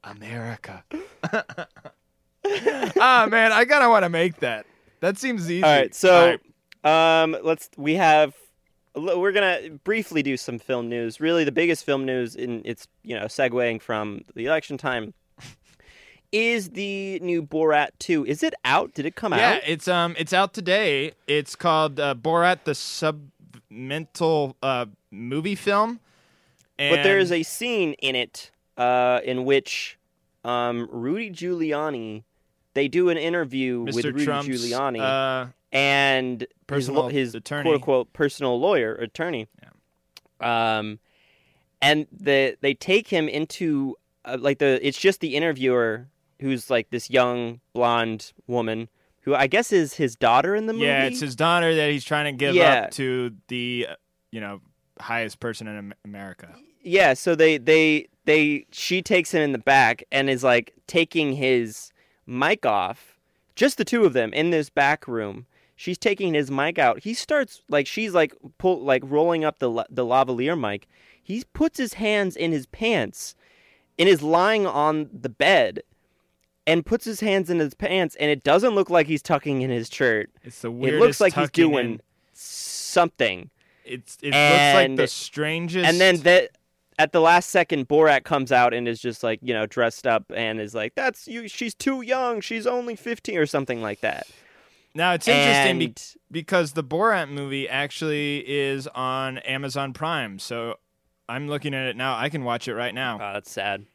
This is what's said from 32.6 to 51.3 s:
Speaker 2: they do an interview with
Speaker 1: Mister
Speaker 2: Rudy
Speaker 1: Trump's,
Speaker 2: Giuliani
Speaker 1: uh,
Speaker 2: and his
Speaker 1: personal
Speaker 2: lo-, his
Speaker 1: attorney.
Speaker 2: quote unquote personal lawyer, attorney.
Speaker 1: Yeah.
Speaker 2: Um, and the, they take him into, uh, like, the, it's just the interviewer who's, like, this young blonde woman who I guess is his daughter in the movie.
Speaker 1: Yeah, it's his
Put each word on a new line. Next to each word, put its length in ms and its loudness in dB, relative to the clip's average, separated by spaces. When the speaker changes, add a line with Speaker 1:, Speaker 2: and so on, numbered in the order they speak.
Speaker 2:
they 140 0
do 200 2
an 80 2
interview 640 -2
with 140 -6
Speaker 1:
Mister 180 -2
Speaker 2:
Rudy 140 -2
Speaker 1:
Trump's, 220 -4
Speaker 2:
Giuliani 520 -4
Speaker 1:
uh, 460 -2
Speaker 2:
and 720 2
his 60 -10
Speaker 1:
personal 380 0
Speaker 2:
lo-, 40 -4
his 260 -2
Speaker 1:
attorney. 280 -8
Speaker 2:
quote 140 2
unquote 360 0
personal 480 -2
lawyer, 360 2
attorney. 520 -6
Speaker 1:
Yeah. 1160 -6
Speaker 2:
Um, 200 -8
and 320 2
the, 480 0
they 140 0
take 340 0
him 220 0
into, 680 -4
uh, 120 -8
like, 200 0
the, 280 4
it's 120 -2
just 220 0
the 160 -6
interviewer 720 0
who's, 280 -4
like, 220 -2
this 180 -8
young 520 0
blonde 600 -2
woman 440 -4
who 120 0
I 120 4
guess 260 0
is 220 2
his 200 -2
daughter 400 2
in 120 -4
the 80 -4
movie. 100 -2
Speaker 1:
Yeah, 200 2
it's 160 -4
his 140 -8